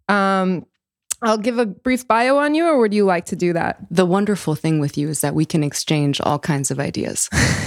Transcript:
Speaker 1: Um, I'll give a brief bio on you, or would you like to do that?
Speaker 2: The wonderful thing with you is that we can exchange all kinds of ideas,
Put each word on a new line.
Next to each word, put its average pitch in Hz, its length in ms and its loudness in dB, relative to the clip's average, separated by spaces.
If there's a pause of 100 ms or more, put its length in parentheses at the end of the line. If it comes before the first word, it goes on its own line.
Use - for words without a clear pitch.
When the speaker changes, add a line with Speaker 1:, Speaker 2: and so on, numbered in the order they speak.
Speaker 1:
Um, 190 560 2 (560)
I'll 220 160 2
give 226 220 -2
a 247 80 2
brief 254 400 -4
bio 247 320 4
on 294 160 0
you, 330 100 2
or 320 140 2
would 214 160 2
you 208 100 4
like 175 220 2
to 190 100 -6
do 175 160 0
that? 165 240 -2 (140)
Speaker 2:
The 180 160 2
wonderful 196 480 0
thing 160 240 0
with 143 180 -2
you 147 120 -2
is 156 120 -6
that 147 140 -2
we 156 100 2
can 151 200 0
exchange 147 560 0
all 147 180 0
kinds 139 320 -2
of 139 80 -6
ideas, - 500 -4 (380)